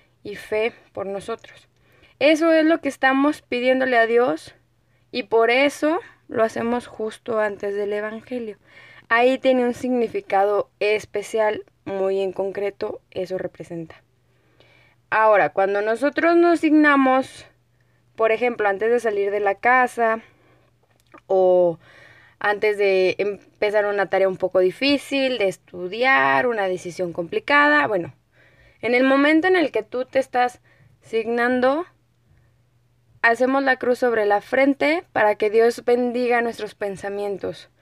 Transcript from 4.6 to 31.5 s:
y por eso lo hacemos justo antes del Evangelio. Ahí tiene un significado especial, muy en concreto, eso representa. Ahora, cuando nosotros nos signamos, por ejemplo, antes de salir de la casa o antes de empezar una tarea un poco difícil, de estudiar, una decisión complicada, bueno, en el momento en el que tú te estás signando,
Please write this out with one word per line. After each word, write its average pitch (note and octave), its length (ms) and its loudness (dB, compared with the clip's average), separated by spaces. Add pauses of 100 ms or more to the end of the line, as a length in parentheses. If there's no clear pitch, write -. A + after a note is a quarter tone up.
y B3 100 -6
por A3+ 280 2
eso C#4+ 500 0 (260)
lo - 160 -4
hacemos A#3 460 -4
justo A3 520 -8
antes G3+ 360 -4
del G3+ 160 -4
Evangelio. A3 640 -8 (500)
Ahí B3 300 4
tiene B3+ 260 2
un A#3+ 80 0
significado G#3 960 -2 (120)
especial, G#3+ 840 -2 (220)
muy G3 340 -2
en F#3+ 120 -4
concreto, G3 680 -6 (100)
eso F#3 280 -8
representa. E3+ 640 -12 (1080)
Ahora, G#3 400 4
cuando G3 320 -2
nosotros C#4 560 0
nos E4+ 240 4
signamos, C#4 840 2 (680)
por A3 160 0
ejemplo, A3 380 0
antes G3+ 220 -2
de A#3+ 100 2
salir G3+ 300 -2
de G#3 100 -2
la G3+ 140 0
casa A#3 640 0 (1080)
o F3+ 520 2 (600)
antes G#3 380 -2
de F#3+ 400 2
empezar G#3 680 -4
una G3+ 240 -2
tarea F#3+ 180 2
un F#3 80 -4
poco F#3+ 220 -2
difícil, C4 800 0
de G3 100 0
estudiar, B3+ 960 -2
una G#3+ 220 -2
decisión F3 460 -6
complicada, C#4+ 720 0
bueno, F#3+ 260 -4 (720)
en A#3+ 120 0
el B3+ 100 4
momento C#4+ 440 4
en F#4 80 4
el D4+ 140 0
que G#3+ 120 -2
tú B3 220 -8
te - 140 -4
estás B3 420 -2 (400)
signando, B3 840 0 (1400)